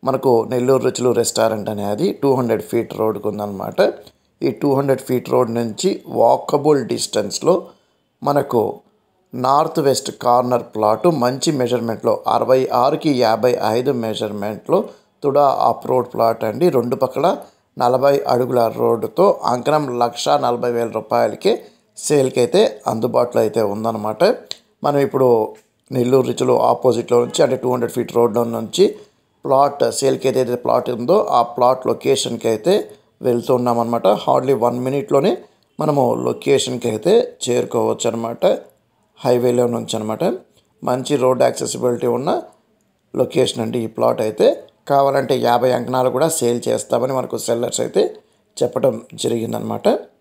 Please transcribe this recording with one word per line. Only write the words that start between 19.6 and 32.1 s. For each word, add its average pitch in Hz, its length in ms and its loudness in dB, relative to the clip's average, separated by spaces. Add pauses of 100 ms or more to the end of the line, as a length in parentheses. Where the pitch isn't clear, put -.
లక్షా 120 320 -2 (120)
నలభై 120 320 0
వేల 117 200 -2
రూపాయలకే 117 560 0 (540)
సేల్కి 131 360 2
అయితే 165 180 2 (300)
అందుబాటులో 120 540 0
అయితే 110 160 -2 (120)
ఉందన్నమాట. 110 500 -4 (640)
మనం 143 220 2
ఇప్పుడు 131 200 2 (680)
నెల్లూరు 127 340 2
రుచులు 123 260 0 (140)
ఆపోజిట్లో 120 540 2
నుంచి 120 220 -2
అంటే 127 180 0
టూ 127 100 -2
హండ్రెడ్ 120 220 -4
ఫీట్ 120 220 -6
రోడ్లో 117 260 2 (100)
నుంచి 113 320 0 (600)
ప్లాట్ 139 380 2 (140)
సేల్కి 131 320 0
అయితే 127 140 0
ఏదైతే 120 220 -2
ప్లాట్ 120 220 0 (120)
ఉందో 139 180 2 (220)
ఆ - 20 4 (140)
ప్లాట్ 127 340 2
లొకేషన్కి 117 640 -2